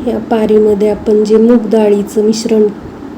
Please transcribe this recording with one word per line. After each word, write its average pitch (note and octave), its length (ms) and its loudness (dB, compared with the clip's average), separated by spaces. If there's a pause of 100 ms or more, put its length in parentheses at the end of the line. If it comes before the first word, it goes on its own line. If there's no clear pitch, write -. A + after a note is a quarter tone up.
या A3+ 120 -4
पारीमध्ये G#3+ 720 0
आपण G#3+ 360 0
जे G#3+ 120 2
मूग A3 360 4
डाळीचं G#3 520 0
मिश्रण A3 380 0 (540)